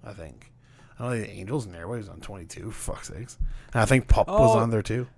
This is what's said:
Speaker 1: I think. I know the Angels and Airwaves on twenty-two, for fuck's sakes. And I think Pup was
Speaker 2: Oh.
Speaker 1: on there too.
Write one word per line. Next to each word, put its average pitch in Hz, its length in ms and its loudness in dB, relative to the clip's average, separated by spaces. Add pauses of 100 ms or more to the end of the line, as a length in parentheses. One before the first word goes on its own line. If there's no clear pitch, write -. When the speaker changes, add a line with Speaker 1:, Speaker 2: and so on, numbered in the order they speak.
Speaker 1:
I 107 100 -14
think. 76 380 -18 (480)
I - 40 -8
know 120 80 -6
the 113 180 -6
Angels 110 360 -8
and 90 100 -14
Airwaves 101 340 -10
on - 100 -16
twenty-two, 98 520 -14
for - 240 -8
fuck's - 140 -16
sakes. - 280 -14 (360)
And 120 80 2
I 107 40 4
think 131 240 4
Pup - 180 8
was 220 280 6
Speaker 2:
Oh. - 40 6
Speaker 1:
on 117 100 2
there 110 120 2
too. 123 260 -4 (100)